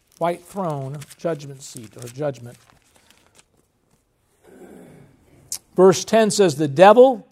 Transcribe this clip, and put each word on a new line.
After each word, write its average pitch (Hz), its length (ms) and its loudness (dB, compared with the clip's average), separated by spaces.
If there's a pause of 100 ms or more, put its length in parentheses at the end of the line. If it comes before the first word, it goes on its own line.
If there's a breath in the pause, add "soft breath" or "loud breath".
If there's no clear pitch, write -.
(180)
White 175 240 -8
Throne 147 560 -10 (180)
Judgment 143 460 -12
Seat, - 340 -20
or 123 100 -18
Judgment. 123 520 -12 (3250 loud breath)
Verse 185 300 4
ten 220 260 0
says, 185 260 0
"The 151 120 -4
devil 208 640 4